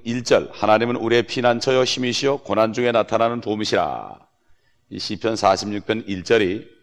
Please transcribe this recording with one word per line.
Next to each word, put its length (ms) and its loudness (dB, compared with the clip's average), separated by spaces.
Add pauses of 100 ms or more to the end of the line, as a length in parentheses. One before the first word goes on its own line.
일 200 -6
절, 280 2
"하나님은 460 2
우리의 260 2
피난처요 640 2
힘이시요 540 -2
고난 340 0
중에 180 0
나타나는 500 0
도움이시라." 800 -4 (680)
이 100 -10
시편 380 -4
사십육 500 0
편 200 -2
일 160 -6
절이 440 2 (160)